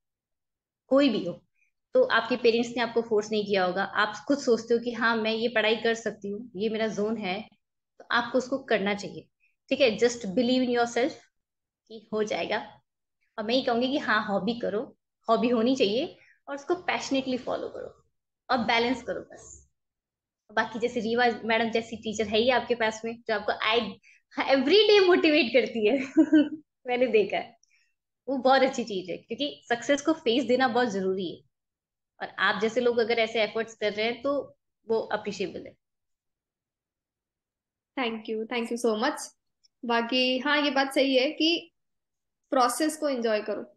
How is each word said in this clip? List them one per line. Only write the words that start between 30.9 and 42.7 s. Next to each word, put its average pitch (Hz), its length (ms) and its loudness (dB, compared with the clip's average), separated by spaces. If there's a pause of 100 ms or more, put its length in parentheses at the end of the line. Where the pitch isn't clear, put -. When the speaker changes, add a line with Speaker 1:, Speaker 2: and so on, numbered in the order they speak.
Speaker 1:
है। - 60 -20 (800)
और - 180 -10
आप 196 220 0
जैसे 226 200 0
लोग 240 160 2
अगर 226 220 2
ऐसे 220 240 0
एफर्ट्स 220 320 -4
कर - 180 -2
रहे 214 120 -2
हैं, 240 160 -4
तो 277 360 -4 (320)
वो 220 100 2
अप्रिशिएबल 196 680 -6
है। - 80 -20 (2250)
Speaker 2:
Thank 226 360 -6
you, 220 180 -8
thank 233 200 -4
you 233 120 -4
so 220 180 0
much। 302 180 -2 (640)
बाकी 254 540 0
हाँ, 294 220 2
ये 285 100 2
बात 269 220 0
सही 277 220 2
है 262 160 4
कि 320 420 -2 (760)
प्रोसेस 294 480 2